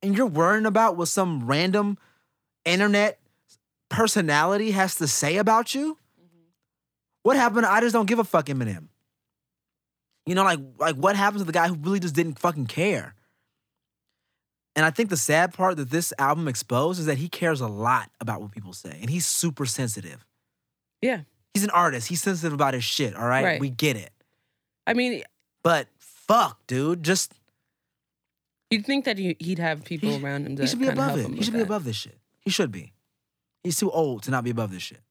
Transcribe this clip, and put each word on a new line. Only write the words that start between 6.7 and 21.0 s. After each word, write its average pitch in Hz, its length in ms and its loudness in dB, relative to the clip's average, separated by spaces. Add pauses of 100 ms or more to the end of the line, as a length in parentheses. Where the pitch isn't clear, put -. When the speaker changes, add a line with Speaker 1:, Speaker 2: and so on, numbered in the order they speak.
Speaker 1:
What 254 120 6
happened 233 300 4
to 190 60 4
I 214 100 4
Just 233 120 2
Don't 226 140 2
Give 233 120 2
a 226 40 2
Fuck 165 220 2
Eminem? 113 420 -4 (1400)
You 180 100 -2
know, 190 80 4
like, 175 160 4 (200)
like, 156 160 2
what 185 200 2
happened 202 240 2
to 196 60 -2
the 165 60 -6
guy 170 160 4
who 180 80 0
really 175 240 0
just 175 160 -4
didn't 165 240 0
fucking 151 280 0
care? 156 480 -2 (1600)
And 156 100 4
I 160 60 4
think 226 180 -2
the 185 80 0
sad 160 360 2
part 185 240 0
that 135 120 -6
this 165 280 -2
album 151 300 0
exposed 143 520 -2
is 156 80 -2
that 143 100 0
he 156 100 -4
cares 165 320 -2
a 123 80 -4
lot 110 420 -2 (120)
about 110 200 -6
what 104 100 -14
people 95 220 -16
say. 120 280 -16
And 117 80 -8
he's 165 160 -2
super 147 400 -2
sensitive. 107 600 -6 (760)